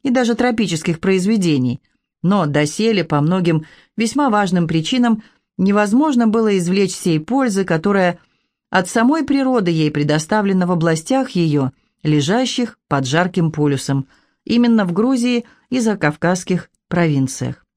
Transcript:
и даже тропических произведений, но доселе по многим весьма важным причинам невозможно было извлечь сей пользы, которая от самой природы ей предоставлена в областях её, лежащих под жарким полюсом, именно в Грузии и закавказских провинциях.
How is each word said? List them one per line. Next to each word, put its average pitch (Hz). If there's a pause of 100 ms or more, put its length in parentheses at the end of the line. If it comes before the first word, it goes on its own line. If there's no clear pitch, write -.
и 269
даже 240
тропических 208
произведений, 180 (420)
но 185
доселе 160
по 151
многим 165 (300)
весьма 233
важным 185
причинам 220 (360)
невозможно 220
было 214
извлечь 185
сей 165
пользы, 208
которая 180 (500)
от 185
самой 262
природы 262
ей 156
предоставлена 175
в 180
областях 170
её, 147 (320)
лежащих 196 (100)
под 135
жарким 170
полюсом, 143 (380)
именно 233
в 175
Грузии 240 (240)
и 254
закавказских 180 (180)
провинциях. 139 (100)